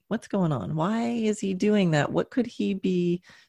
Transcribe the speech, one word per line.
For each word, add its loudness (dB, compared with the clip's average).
what's -4
going 0
on? -4
Why -2
is -2
he -2
doing 2
that? 2
What -2
could 0
he -4
be 0